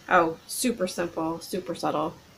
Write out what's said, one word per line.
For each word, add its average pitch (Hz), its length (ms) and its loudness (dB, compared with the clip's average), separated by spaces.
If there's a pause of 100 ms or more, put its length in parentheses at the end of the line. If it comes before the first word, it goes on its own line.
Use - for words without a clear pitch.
Oh, 165 300 6 (100)
super 196 400 0
simple, 170 520 -4
super 180 360 -6
subtle. 156 380 0 (240)